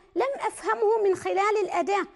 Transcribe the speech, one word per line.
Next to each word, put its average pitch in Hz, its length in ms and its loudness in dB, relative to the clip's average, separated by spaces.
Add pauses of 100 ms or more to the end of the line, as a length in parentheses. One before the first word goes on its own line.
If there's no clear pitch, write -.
(140)
لم 494 200 0
أفهمه 440 680 0
من 392 120 4
خلال 381 480 0
الأداة 359 540 0